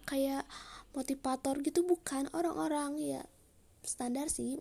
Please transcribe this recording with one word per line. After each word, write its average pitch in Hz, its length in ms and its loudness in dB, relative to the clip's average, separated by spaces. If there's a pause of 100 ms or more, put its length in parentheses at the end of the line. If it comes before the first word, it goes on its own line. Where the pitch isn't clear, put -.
kayak 277 360 2 (500)
motivator 269 680 0
gitu, 320 240 4
bukan, 277 480 2
orang-orang 311 640 2
ya 277 240 -2 (600)
standar 254 480 -2
sih, 247 300 -2